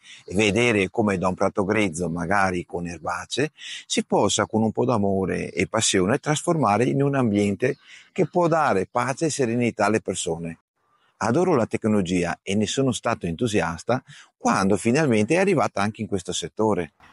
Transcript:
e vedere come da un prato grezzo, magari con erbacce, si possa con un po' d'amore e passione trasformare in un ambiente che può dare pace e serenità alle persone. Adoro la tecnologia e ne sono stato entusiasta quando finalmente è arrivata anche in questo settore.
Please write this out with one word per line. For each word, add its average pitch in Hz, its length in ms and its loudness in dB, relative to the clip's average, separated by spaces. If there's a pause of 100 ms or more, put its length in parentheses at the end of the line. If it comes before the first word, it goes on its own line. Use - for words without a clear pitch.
(240)
e 87 100 -12
vedere 104 540 2
come 101 300 0
da 92 100 0
un 90 60 0
prato 98 320 -2
grezzo, 92 420 0
magari 87 560 -2
con 87 220 -8
erbacce, 87 680 -6 (320)
si - 180 -2
possa 110 440 0
con 110 160 0
un 110 100 0
po' 123 140 0
d'amore 95 680 -2
e 87 140 0
passione 107 500 0
trasformare 143 680 0
in 139 180 0
un 139 140 0
ambiente 104 600 0 (360)
che 180 160 0
può 175 200 0
dare 131 420 0
pace 123 360 -2
e 143 40 0
serenità 117 540 0
alle 107 160 2
persone. 82 600 -6 (600)
Adoro 160 340 2
la 110 120 2
tecnologia 90 760 0
e 98 120 -4
ne 104 120 2
sono 135 260 -2
stato 110 340 -4
entusiasta 92 760 -2 (360)
quando 101 380 4
finalmente 120 580 4
è 175 40 4
arrivata 139 440 2
anche 113 180 -4
in 104 60 -4
questo 90 260 -4
settore. 92 600 0 (200)